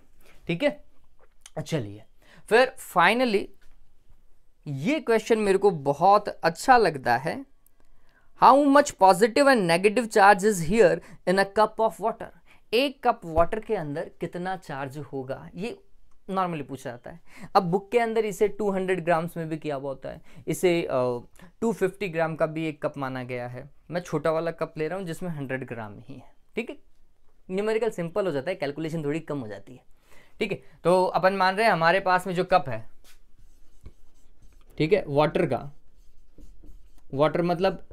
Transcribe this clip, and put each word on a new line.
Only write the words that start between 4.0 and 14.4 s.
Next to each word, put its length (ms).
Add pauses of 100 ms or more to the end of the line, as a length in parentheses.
ये 340
क्वेश्चन 380
मेरे 200
को 120
बहुत 580
अच्छा 480
लगता 400
है, 180 (1080)
how 140 (100)
much 240 (120)
positive 460
and 220
negative 460
charge 280
is 180
here 360 (280)
in 140
a 60 (120)
cup 220
of 200
water? 280 (440)
एक 320
कप 220
वाटर 340
के 140
अंदर 360 (100)
कितना 360